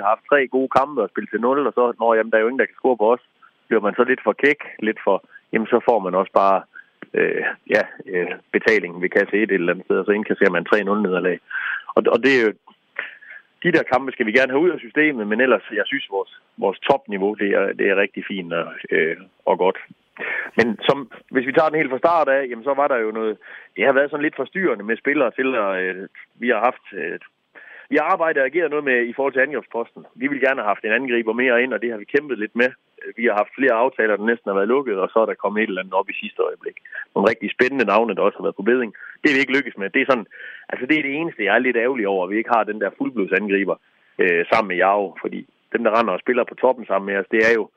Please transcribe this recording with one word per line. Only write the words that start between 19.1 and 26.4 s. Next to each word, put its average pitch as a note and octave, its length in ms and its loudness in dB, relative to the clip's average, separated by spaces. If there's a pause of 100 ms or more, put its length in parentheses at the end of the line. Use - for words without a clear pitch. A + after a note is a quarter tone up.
og F#2 120 2
godt. F#2 200 2 (800)
Men A2+ 240 2
som, C#3 300 0 (180)
hvis B2 160 0
vi C3 80 -4
tager D#3 160 4
den D3+ 80 -2
helt C#3 140 -2
fra C3 60 -2
start E3 300 2
af, C3+ 220 2
jamen, A#2 140 -10
så C#3 100 -2
var C#3 140 2
der C3+ 100 0
jo A2 140 -2
noget, A2 260 -4 (380)
det G2+ 100 0
har C3+ 80 6
været C#3 160 2
sådan D3 140 -6
lidt D3+ 120 -2
forstyrrende C3+ 480 -2
med A2 140 -4
spillere C#3+ 340 0
til, C3 240 -2
og, G2 280 -2
øh, F#2 240 -6 (320)
vi A#2+ 100 -4